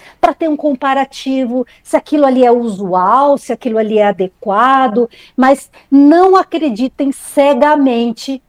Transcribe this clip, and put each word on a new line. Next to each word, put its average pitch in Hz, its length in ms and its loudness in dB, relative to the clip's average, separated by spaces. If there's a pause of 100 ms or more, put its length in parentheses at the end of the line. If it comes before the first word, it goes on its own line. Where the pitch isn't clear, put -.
(200)
pra 330 140 0
ter 330 140 -6
um 302 80 -2
comparativo, 262 1080 -4 (180)
se - 140 -6
aquilo 294 300 0
ali 254 180 2
é 240 60 4
usual, 220 880 0
se - 140 -10
aquilo 226 260 -6
ali 220 200 -2
é 208 100 2
adequado, 220 1000 -2 (280)
mas 269 340 0 (180)
não 330 460 4
acreditem 277 760 -2
cegamente 269 1400 0